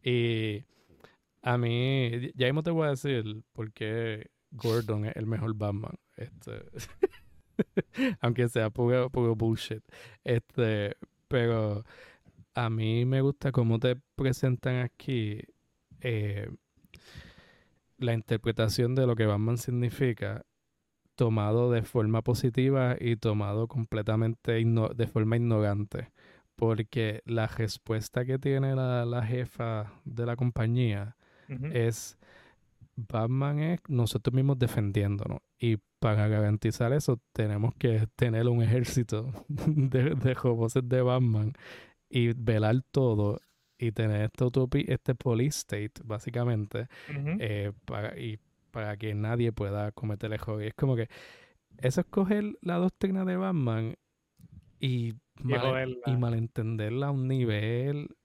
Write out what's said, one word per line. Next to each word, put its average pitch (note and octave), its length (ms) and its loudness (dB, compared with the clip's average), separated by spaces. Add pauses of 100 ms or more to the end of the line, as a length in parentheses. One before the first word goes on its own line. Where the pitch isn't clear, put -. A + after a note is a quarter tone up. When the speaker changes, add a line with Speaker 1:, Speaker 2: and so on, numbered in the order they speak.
Speaker 1:
Y A#2 600 0 (760)
a B2 160 2
mí, B2 760 0
ya B2 120 2
mismo D3 160 2
te E3+ 80 -2
voy D#3+ 180 2
a - 20 2
decir A#2 520 -2 (100)
por G#2+ 200 -8
qué A2 580 -6 (220)
Gordon A2+ 540 0
es A2 100 -6
el A2 100 -4
mejor A2+ 300 -2
Batman. G#2 380 -4 (220)
Este, A2 480 -14 (100)
<laughs> - 1500 -4
aunque A#2+ 280 2
sea A2 220 0
puro, B2 400 2
puro A#2+ 260 2
bullshit. A2 460 -2 (420)
Este, A2 720 0 (320)
pero A2+ 560 0 (720)
a A#2 160 0
mí A2+ 340 0
me C3 180 2
gusta C#3 300 0
cómo A#2 260 4
te B2 180 2 (200)
presentan B2+ 640 0
aquí, A2+ 600 -4 (600)
eh, G#2 500 -4 (1500)
la A#2 160 0
interpretación A2+ 800 0
de C3 120 4
lo A#2+ 100 2
que A2 100 4
Batman G#2+ 320 2
significa, A#2+ 840 -2 (720)
tomado A2+ 540 2
de A#2 120 2
forma A2 400 0
positiva B2+ 800 2
y A#2 160 0
tomado G#2+ 520 0
completamente A2+ 920 0
igno-, A2+ 340 4
de A#2 120 0
forma A2 300 0
ignorante. G#2+ 720 0 (460)
Porque A2 680 0
la A2+ 220 0
respuesta A2+ 760 -4
que C3 140 0
tiene C3+ 380 0
la, B2+ 300 0
la A#2+ 180 -2
jefa A2+ 680 -4 (120)
de A#2+ 220 -4
la A#2+ 100 -2
compañía A#2 800 0 (320)
Speaker 2:
Ujú. C#3 260 -8
Speaker 1:
es, A#2 440 -2 (800)
"Batman B2+ 640 -2
es E3 280 -2
nosotros A#2+ 460 0
mismos C3+ 240 4
defendiéndonos. G2+ 800 0 (180)
Y A2+ 200 2 (220)
para G#2+ 280 4
garantizar G#2+ 640 2
eso, C#3 280 2 (120)
tenemos G#2+ 440 0
que A2 300 2 (100)
tener A#2 320 2
un A#2+ 140 4
ejército A#2 760 0
<laughs> - 80 -20
de, C#3+ 640 2
de C3 200 2
robots A2+ 480 0
de B2+ 200 2
Batman B2 520 2 (560)
y A#2 240 4
velar A2+ 480 2 (100)
todo G#2+ 480 2 (380)
y A#2 140 -2
tener G#2+ 320 0
esta B2+ 220 0
utopi-, B2+ 420 2
este B2+ 260 0
police B2 460 0
state, G#2 320 -6 (120)
básicamente, A2+ 840 -2 (200)
Speaker 2:
Ujú. D3 300 -4
Speaker 1:
eh, G#2 340 -2 (140)
para, G#2+ 320 -6
y A2+ 200 -8 (320)
para G#2+ 260 -6
que G#2+ 180 -6
nadie A2+ 380 0
pueda G#2 400 -4
cometer G#2+ 400 -6
errores". G#2+ 340 -6
Y - 20 -4
es G#2+ 60 -10
como C3+ 220 0
que A2+ 120 -2 (680)
eso C3 240 0
es - 60 -2
coger G#3 540 0
la F3 140 -2
doctrina F#3+ 480 0
de F#3 120 0
Batman B2+ 600 0 (840)
y A#2+ 340 -2 (320)
Speaker 2:
Y B2 80 0
Speaker 1:
mal-, B2 80 0
Speaker 2:
joderla. C3 420 0
Speaker 1:
y C3 120 2
malentenderla A#2 920 -2
a - 40 -2
un C3 160 -2
nivel B2 800 0 (160)